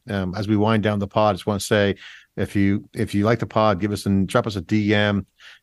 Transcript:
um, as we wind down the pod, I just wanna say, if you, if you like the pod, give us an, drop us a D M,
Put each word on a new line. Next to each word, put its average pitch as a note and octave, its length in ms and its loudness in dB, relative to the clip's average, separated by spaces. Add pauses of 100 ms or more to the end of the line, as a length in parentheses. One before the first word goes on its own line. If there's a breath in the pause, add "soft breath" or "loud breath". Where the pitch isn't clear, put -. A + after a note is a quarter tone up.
um, F#2+ 260 -4
as G#2 140 -6
we G#2+ 80 2
wind G#2+ 260 2
down G#2 160 0
the G2 80 -4
pod, G#2+ 240 2
I G2 40 0
just F2 120 -8
wanna G2+ 140 -2
say, G2+ 340 2 (420 loud breath)
if G2 200 -4
you, G2+ 380 0
if G#2+ 200 -4
you G2+ 120 2
like A#2 120 2
the A2+ 80 -4
pod, G#2+ 340 2
give G#2 120 -2
us G2 140 -6
an, G2 200 2
drop A#2+ 200 0
us G#2 100 -6
a F#2 60 -6
D G#2 320 0
M, G#2 320 2 (360 loud breath)